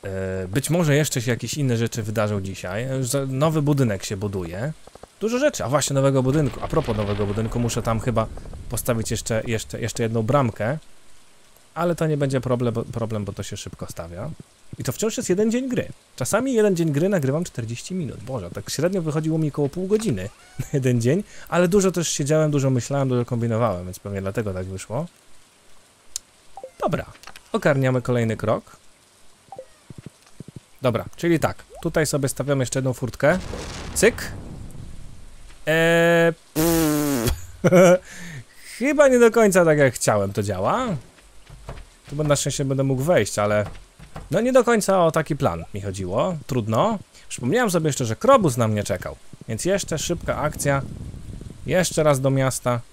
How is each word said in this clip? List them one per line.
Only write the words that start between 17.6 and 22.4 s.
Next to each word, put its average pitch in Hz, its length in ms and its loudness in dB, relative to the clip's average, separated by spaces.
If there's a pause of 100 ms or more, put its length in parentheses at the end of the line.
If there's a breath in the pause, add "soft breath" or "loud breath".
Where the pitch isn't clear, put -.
minut. 135 260 -8
Boże, 101 300 -8
tak - 200 -10
średnio 180 320 0
wychodziło 160 360 -2
mi 156 100 0
około 143 200 -2
pół 180 180 -6
godziny 185 420 0 (160)
<laughs> - 140 -20
na - 140 -6
jeden 127 280 2
dzień, 147 240 2 (240 loud breath)
ale 175 200 2
dużo 190 240 4
też 175 160 -2
siedziałem, 156 420 2